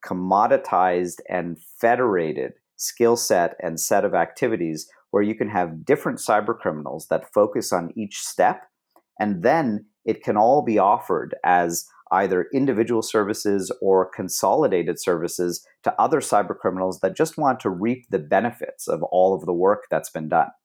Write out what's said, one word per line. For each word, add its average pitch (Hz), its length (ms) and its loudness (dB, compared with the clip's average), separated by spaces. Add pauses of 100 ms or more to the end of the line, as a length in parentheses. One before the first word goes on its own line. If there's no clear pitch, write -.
commoditized, 92 1120 2 (120)
and 85 300 -6 (200)
federated 95 720 0 (240)
skill 117 400 2
set 90 440 0
and 82 180 -6
set 101 260 0
of 92 100 -2
activities 85 760 -2 (220)
where 101 120 2
you 107 120 0
can - 160 -6
have 85 340 -4
different 147 340 0
cyber 107 380 0
criminals 76 540 -8
that 80 240 -4
focus 107 380 0
on 87 240 -2
each 104 240 -10
step, - 420 0 (560)
and 101 240 -2
then 120 420 0 (220)
it 110 160 -2
can 110 140 -2
all 123 260 4
be 110 160 2
offered 92 560 0 (100)
as 87 420 2 (260)
either 92 420 2
individual 117 480 0
services 101 680 -2 (120)
or 95 260 4
consolidated 95 920 0
services 87 680 -2 (160)
to - 180 -2
other 131 200 2
cyber 101 360 0
criminals 92 440 -4
that 95 160 -2
just 160 200 -2
want 143 240 0
to 120 80 -2
reap 104 400 -4
the 95 100 -2
benefits 98 680 -2
of 80 140 -2
all 92 320 4
of 85 100 -6
the 87 80 2
work 92 380 2
that's 78 200 -2
been 78 180 -8
done. 80 200 2 (160)